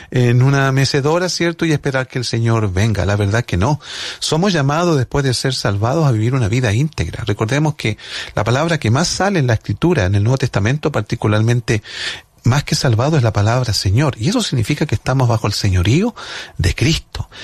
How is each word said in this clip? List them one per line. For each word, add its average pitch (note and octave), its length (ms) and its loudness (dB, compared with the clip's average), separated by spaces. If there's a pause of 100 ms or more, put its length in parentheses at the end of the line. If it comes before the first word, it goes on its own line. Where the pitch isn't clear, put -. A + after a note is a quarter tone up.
(120)
en B2 300 4
una C3+ 320 4
mecedora, D3 560 0
¿cierto? E3+ 360 -2
Y D#3+ 60 2
esperar C3+ 380 -2
que C3+ 100 -6
el A#2+ 60 -4
Señor A2+ 480 0
venga. G2 320 0
La G2+ 100 2
verdad G#2 300 0
que - 100 -4
no. B2 240 2 (400)
Somos E3+ 320 0
llamados, D#3 460 2
después C#3 260 -2
de C3 100 0
ser C3 200 -2
salvados, A#2+ 520 0
a C3+ 60 4
vivir A2+ 240 0
una A#2+ 140 0
vida A#2 240 0
íntegra. A2+ 500 -2
Recordemos C#3 520 0
que - 220 -4 (380)
la - 80 -2
palabra D3 360 0
que G#2+ 120 0
más D3+ 160 2
sale F#3+ 320 0
en C3 80 0
la A#2 60 4
Escritura, A#2 520 0
en G2 100 0
el G2 80 2
Nuevo B2+ 140 2
Testamento, B2+ 540 0
particularmente A2 880 0 (640)
más D3 200 2
que - 120 -2
salvado, C#3 420 2
es A#2+ 60 2
la A2 100 2
palabra A2+ 400 0
Señor. A#2+ 460 2
Y A2+ 100 0
eso A#3+ 100 0
significa D3 460 -2
que - 80 -4
estamos C3 340 0
bajo A2+ 200 0
el G2+ 60 0
señorío G#2+ 600 2 (460)
de - 160 2
Cristo. - 520 -2 (160)